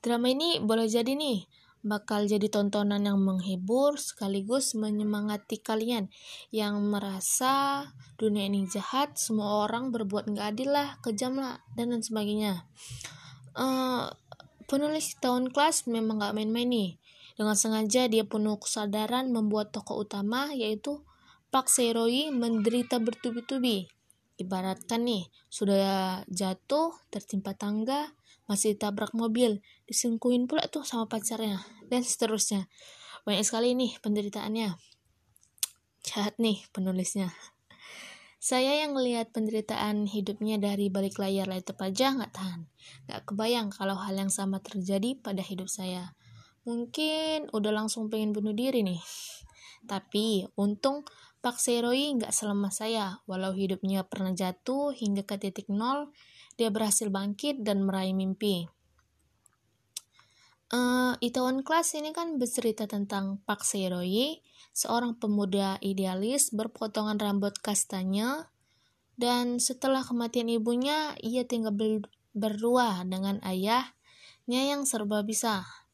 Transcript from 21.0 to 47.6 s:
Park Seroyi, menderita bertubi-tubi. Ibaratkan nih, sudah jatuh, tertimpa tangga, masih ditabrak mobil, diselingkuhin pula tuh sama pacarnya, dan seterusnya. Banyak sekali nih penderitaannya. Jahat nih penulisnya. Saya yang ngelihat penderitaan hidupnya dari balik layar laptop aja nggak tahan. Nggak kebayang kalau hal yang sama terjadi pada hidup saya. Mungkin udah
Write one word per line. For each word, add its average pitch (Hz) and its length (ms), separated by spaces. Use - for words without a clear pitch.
Park 262 160
Seroyi, 240 640
menderita 233 720
bertubi-tubi. 233 880
Ibaratkan 190 640
nih, 226 320
sudah 196 800
jatuh, 202 640
tertimpa 196 480
tangga, 220 560
masih 208 320
ditabrak 208 400
mobil, 226 400
diselingkuhin 247 560
pula 311 240
tuh 285 160
sama 226 240
pacarnya, 220 560
dan 247 160
seterusnya. 214 640
Banyak 208 160
sekali 233 320
nih 247 320
penderitaannya. 208 720
Jahat 208 320
nih 220 320
penulisnya. 185 640
Saya 269 480
yang 294 80
ngelihat 240 400
penderitaan 214 720
hidupnya 208 560
dari 202 320
balik 196 240
layar 196 320
laptop 190 400
aja 254 240
nggak 247 240
tahan. 180 240
Nggak - 160
kebayang 220 480
kalau 190 240
hal 196 160
yang 196 160
sama 196 320
terjadi 196 560
pada 196 240
hidup 185 240
saya. 180 480
Mungkin 311 800
udah 214 240